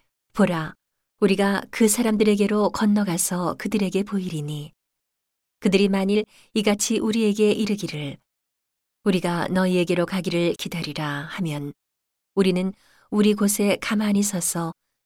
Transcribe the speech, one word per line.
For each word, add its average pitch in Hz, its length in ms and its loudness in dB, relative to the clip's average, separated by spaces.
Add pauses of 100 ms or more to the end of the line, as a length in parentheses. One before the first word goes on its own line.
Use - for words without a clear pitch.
(340)
"보라, 175 400 0 (460)
우리가 196 500 2
그 226 180 2
사람들에게로 208 840 2
건너가서 185 880 0
그들에게 202 440 -2
보이리니, 160 720 -6 (840)
그들이 196 280 4
만일 196 360 0 (300)
이같이 214 440 0
우리에게 214 540 2
이르기를, 170 680 -4 (880)
'우리가 175 440 0
너희에게로 180 580 2
가기를 170 480 -2
기다리라.' 147 680 -6
하면 147 500 -6 (640)
우리는 185 380 0 (380)
우리 208 240 4
곳에 202 460 0
가만히 208 420 0
서서 170 500 -4 (340)